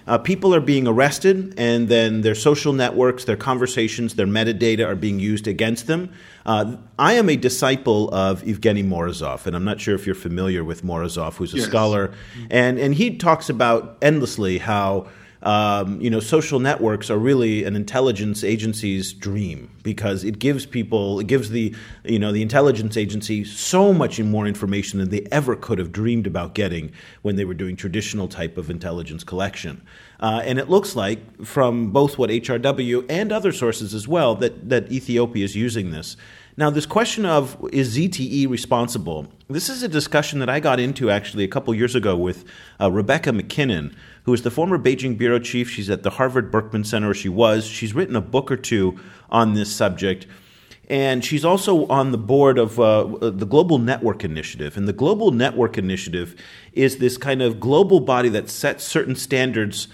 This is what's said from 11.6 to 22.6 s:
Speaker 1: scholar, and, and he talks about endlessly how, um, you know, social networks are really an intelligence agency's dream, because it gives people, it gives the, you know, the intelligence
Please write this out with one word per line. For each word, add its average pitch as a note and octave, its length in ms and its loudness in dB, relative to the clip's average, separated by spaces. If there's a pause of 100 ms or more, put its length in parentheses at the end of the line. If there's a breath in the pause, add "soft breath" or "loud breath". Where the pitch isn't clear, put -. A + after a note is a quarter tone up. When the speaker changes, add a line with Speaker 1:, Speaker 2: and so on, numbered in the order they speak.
Speaker 1:
scholar, G#2+ 460 0 (380 loud breath)
and, B2 280 2
and C#3 160 0
he G#3+ 220 0
talks D#3+ 340 0
about A#2 520 0
endlessly A2+ 560 2
how, G2+ 500 0 (340 loud breath)
um, G2+ 600 0
you A#2+ 80 0
know, A2 100 0
social D3 400 2
networks A2 480 0
are A2 80 0
really A2+ 480 2
an G2+ 100 -2
intelligence G#2 680 -2
agency's G#2+ 680 -2
dream, G2 560 -6 (120)
because G#2 400 -4
it G#2+ 160 -4
gives C3+ 280 0
people, G2+ 520 -2
it G2+ 100 -4
gives A#2+ 200 2
the, A2 260 -2 (300 loud breath)
you A2+ 140 0
know, G#2 120 0
the G#2 120 0
intelligence A2 560 2